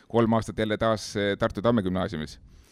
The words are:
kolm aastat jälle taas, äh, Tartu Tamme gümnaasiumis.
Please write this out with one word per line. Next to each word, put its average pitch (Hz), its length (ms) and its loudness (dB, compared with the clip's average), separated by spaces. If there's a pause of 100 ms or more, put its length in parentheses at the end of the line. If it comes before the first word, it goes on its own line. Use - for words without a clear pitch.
kolm 113 260 4
aastat 107 240 -2
jälle 107 180 0
taas, 113 380 0
äh, 101 220 0
Tartu 107 260 -2
Tamme 117 180 4
gümnaasiumis. 92 560 -4 (340)